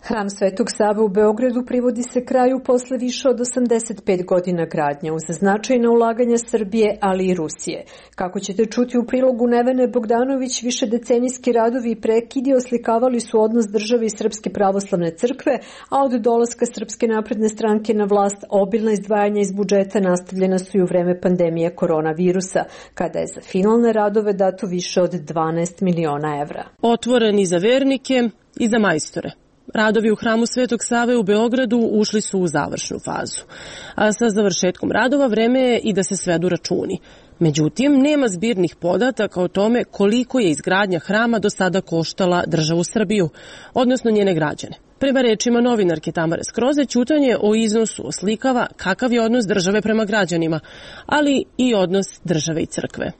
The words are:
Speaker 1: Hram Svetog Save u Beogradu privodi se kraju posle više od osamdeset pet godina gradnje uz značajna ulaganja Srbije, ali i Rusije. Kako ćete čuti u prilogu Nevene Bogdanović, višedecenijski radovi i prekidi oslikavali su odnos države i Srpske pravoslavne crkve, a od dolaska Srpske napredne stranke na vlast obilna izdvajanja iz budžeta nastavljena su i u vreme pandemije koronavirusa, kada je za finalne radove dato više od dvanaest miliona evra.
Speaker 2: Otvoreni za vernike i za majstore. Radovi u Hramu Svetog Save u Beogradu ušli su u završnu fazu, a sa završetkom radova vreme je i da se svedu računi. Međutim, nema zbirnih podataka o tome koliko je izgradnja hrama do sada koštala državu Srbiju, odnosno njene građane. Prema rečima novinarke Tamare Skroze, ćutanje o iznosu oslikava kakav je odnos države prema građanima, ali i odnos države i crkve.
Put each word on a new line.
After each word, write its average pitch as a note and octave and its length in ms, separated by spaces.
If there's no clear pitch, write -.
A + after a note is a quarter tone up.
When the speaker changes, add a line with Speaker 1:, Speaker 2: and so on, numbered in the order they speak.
Speaker 1:
Hram G#3 280
Svetog G3 420
Save G#3+ 300
u G#3+ 80
Beogradu A3 560
privodi B3 380
se B3 220
kraju B3+ 400
posle B3 320
više B3 320
od A3+ 120
osamdeset A#3 640
pet F#3 200
godina F3+ 400
gradnje D#3 460
uz D#3+ 180
značajna G#3+ 600
ulaganja A#3 480
Srbije, G#3+ 640
ali F#3+ 240
i F#3 80
Rusije. D#3+ 520
Kako F#3 240
ćete F#3+ 260
čuti B3 320
u A#3+ 100
prilogu B3+ 400
Nevene A#3+ 400
Bogdanović, B3 760
višedecenijski B3 880
radovi A#3 400
i A3 100
prekidi A#3+ 520
oslikavali A#3+ 640
su A3 220
odnos A3+ 240
države A3 400
i A3 120
Srpske G#3 320
pravoslavne F#3+ 680
crkve, B3+ 420
a C#4 140
od C4+ 80
dolaska A#3 440
Srpske - 420
napredne A3 420
stranke A3 440
na G#3 160
vlast G3+ 400
obilna G#3 420
izdvajanja G#3 500
iz F#3+ 100
budžeta G3 480
nastavljena F#3 600
su F#3+ 180
i F#3+ 40
u F3+ 40
vreme F3+ 360
pandemije F3 540
koronavirusa, E3 880
kada E3 260
je E3 80
za - 140
finalne A3 520
radove G#3 400
dato F#3+ 340
više F3+ 340
od F3 100
dvanaest E3 680
miliona D3+ 600
evra. - 220
Speaker 2:
Otvoreni A3+ 640
za F3 120
vernike B3+ 720
i A#3 80
za A3 120
majstore. E3+ 520
Radovi A3 380
u G#3 40
Hramu A3+ 300
Svetog B3 380
Save A#3+ 340
u A#3 60
Beogradu A3 540
ušli G#3+ 440
su G3 180
u F3+ 80
završnu D3+ 580
fazu, - 360
a G#3+ 160
sa A#3 180
završetkom G3 640
radova C4 360
vreme A#3 320
je B3 200
i A3 140
da F#3+ 100
se F#3+ 140
svedu E3+ 320
računi. F3 500
Međutim, E3 640
nema C#4+ 260
zbirnih F#3 480
podataka F#3+ 680
o F3+ 60
tome G#3+ 360
koliko A#3 560
je G3 100
izgradnja F#3 500
hrama A3+ 400
do G#3 100
sada F#3 320
koštala F3 640
državu D#3+ 360
Srbiju, F3+ 460
odnosno B3 380
njene G3+ 220
građane. D#3 420
Prema C4+ 220
rečima A#3+ 400
novinarke G3 500
Tamare D#3+ 320
Skroze, C#4 420
ćutanje B3+ 560
o G#3 140
iznosu A3 520
oslikava A3+ 600
kakav A3 360
je A#3+ 80
odnos A3+ 240
države G3+ 360
prema G#3+ 240
građanima, E3 540
ali C#4+ 380
i B3 180
odnos F#3+ 320
države E3 380
i F3 40
crkve. - 540